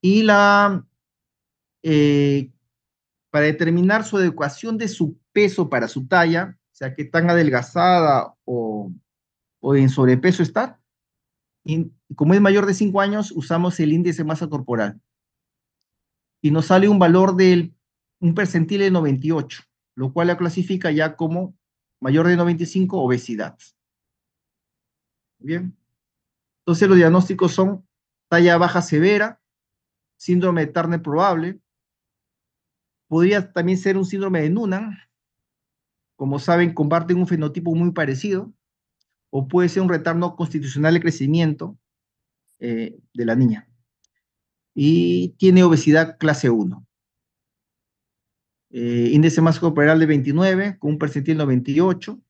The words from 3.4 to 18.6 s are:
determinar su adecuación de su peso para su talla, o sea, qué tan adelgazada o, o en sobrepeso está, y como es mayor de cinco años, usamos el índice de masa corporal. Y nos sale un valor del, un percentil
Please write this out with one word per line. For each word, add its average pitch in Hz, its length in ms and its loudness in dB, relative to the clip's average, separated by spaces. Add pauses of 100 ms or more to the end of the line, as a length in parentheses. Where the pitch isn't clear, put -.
determinar 175 580 0
su 214 120 -6
adecuación 185 600 -4
de 226 80 -6
su 170 320 -6 (140)
peso 190 360 0
para 113 200 -4
su 131 180 -10
talla, 170 500 0
o - 200 -20
sea, 131 180 -12
qué 147 100 -10
tan 165 240 -2
adelgazada 165 1040 2 (120)
o, 113 480 -8 (680)
o 135 140 0
en 135 160 4
sobrepeso 135 540 2
está, - 360 -6 (840)
y 160 260 -4 (240)
como 156 200 2
es 202 60 4
mayor 202 240 4
de 196 100 -2
cinco 196 260 -2
años, 208 320 -4
usamos 170 480 -4
el 151 120 0
índice 170 260 -2
de 156 100 -4
masa 160 180 -6
corporal. 120 540 -6 (1400)
Y 147 120 0
nos 156 140 0
sale 190 220 4
un 208 120 4
valor 185 340 4
del, 180 400 2 (460)
un 170 160 0
percentil 185 460 -2